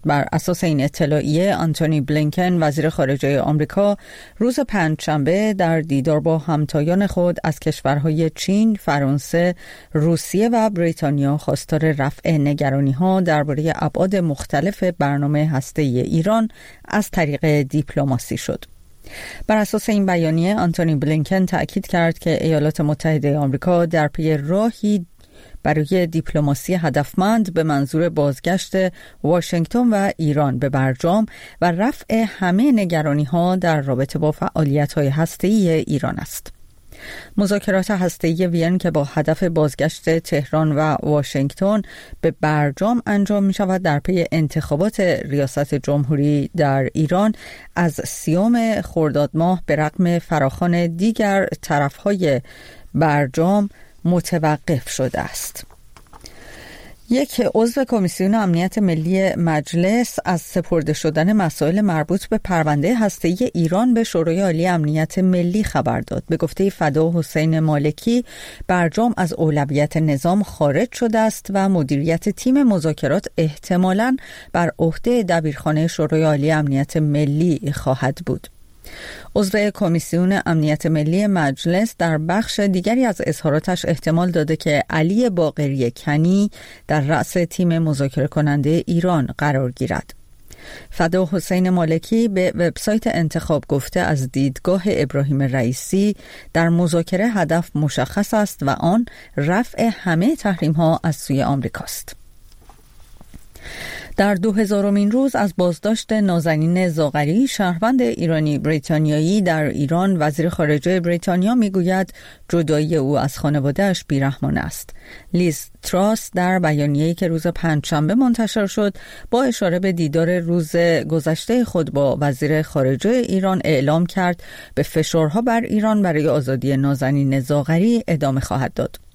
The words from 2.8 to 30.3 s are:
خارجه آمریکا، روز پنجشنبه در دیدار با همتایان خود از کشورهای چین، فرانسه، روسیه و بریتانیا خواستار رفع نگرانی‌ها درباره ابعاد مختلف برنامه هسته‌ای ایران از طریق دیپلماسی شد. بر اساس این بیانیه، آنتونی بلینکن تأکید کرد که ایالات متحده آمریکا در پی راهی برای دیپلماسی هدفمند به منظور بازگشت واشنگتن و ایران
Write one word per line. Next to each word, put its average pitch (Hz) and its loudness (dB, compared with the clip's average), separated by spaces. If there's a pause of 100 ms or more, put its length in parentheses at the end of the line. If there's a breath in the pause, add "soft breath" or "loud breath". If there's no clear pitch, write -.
خارجه 139 0
آمریکا، 175 0 (400 loud breath)
روز 247 0
پنجشنبه 170 0
در 165 2
دیدار 151 0
با 160 0
همتایان 160 0
خود 175 0
از 160 -2
کشورهای 156 0
چین، 214 2
فرانسه، 151 0 (380 loud breath)
روسیه 165 0
و 226 2
بریتانیا 151 0
خواستار 156 0
رفع 147 0
نگرانی‌ها 143 2
درباره 151 0
ابعاد 185 0
مختلف 170 -2
برنامه 147 0
هسته‌ای 135 0
ایران 214 2 (380 loud breath)
از 208 -2
طریق 151 2
دیپلماسی 139 -2
شد. - -8 (840 loud breath)
بر 214 2
اساس 208 -2
این 202 2
بیانیه، 170 2
آنتونی 165 0
بلینکن 156 0
تأکید 170 -2
کرد 165 0
که - 0
ایالات 156 0
متحده 151 0
آمریکا 147 2
در 160 2
پی 156 0
راهی 202 0 (580 loud breath)
برای 156 0
دیپلماسی 165 -2
هدفمند 180 0
به 160 2
منظور 156 0
بازگشت 156 -2 (500 loud breath)
واشنگتن 170 0
و 202 2
ایران 143 0